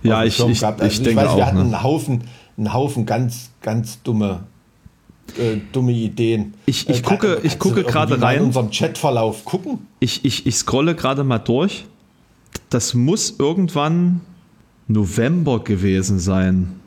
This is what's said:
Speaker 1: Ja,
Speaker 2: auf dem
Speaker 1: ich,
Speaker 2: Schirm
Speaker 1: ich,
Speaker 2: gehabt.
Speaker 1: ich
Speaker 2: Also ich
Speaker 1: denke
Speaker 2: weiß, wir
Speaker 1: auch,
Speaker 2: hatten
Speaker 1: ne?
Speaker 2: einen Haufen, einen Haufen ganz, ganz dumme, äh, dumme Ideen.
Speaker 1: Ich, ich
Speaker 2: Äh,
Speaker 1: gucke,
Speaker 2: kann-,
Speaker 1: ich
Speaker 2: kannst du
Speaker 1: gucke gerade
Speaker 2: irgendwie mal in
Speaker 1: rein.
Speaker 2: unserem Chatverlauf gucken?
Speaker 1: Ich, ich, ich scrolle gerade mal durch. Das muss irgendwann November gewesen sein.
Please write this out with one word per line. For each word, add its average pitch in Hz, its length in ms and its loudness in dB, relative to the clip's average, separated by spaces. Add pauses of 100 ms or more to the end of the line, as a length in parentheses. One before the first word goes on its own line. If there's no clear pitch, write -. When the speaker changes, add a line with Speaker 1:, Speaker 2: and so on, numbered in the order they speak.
Speaker 1:
Ja, 113 140 4
Speaker 2:
auf 113 60 2
dem 117 60 4
Speaker 1:
ich, 107 80 -2
Speaker 2:
Schirm 120 140 2
Speaker 1:
ich, 110 100 2
Speaker 2:
gehabt. 107 200 -2
Speaker 1:
ich - 40 0
Speaker 2:
Also 104 160 2
ich - 20 0
Speaker 1:
denke 120 220 4
Speaker 2:
weiß, - 120 2
wir - 60 4
Speaker 1:
auch, - 40 4
Speaker 2:
hatten 92 120 2
Speaker 1:
ne? - 40 4
Speaker 2:
einen 117 200 0
Haufen, 139 420 0 (340)
einen 107 160 -2
Haufen 123 320 0
ganz, 120 440 -2 (120)
ganz 113 400 -4
dumme, 104 380 -2 (1000)
äh, 113 200 0 (140)
dumme 127 200 0
Ideen. 113 640 -2 (120)
Speaker 1:
Ich, - 240 -2
ich 123 80 2
Speaker 2:
Äh, 123 40 -4
Speaker 1:
gucke, 196 340 2
Speaker 2:
kann-, 151 100 -6
Speaker 1:
ich 156 60 2
Speaker 2:
kannst - 120 -6
du 190 60 6
Speaker 1:
gucke 180 140 2
gerade 151 300 2
Speaker 2:
irgendwie 127 120 0
mal 120 60 4
in 139 60 2
Speaker 1:
rein. - 80 2
Speaker 2:
unserem 120 240 0
Chatverlauf 113 760 0
gucken? 190 420 -6 (140)
Speaker 1:
Ich, - 240 -2
ich, - 220 -2
ich 127 100 0
scrolle 156 380 0
gerade 139 300 -2
mal 127 140 0
durch. 135 460 -2 (840)
Das - 260 -2
muss 131 440 0
irgendwann 170 840 0 (680)
November 120 720 0
gewesen 95 580 0
sein. 92 580 0 (100)